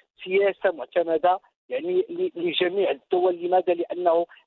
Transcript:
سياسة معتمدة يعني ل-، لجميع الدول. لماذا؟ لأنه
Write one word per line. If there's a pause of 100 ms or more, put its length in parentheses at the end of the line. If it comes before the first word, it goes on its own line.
(240)
سياسة
معتمدة (300)
يعني
ل-،
لجميع
الدول.
لماذا؟
لأنه (220)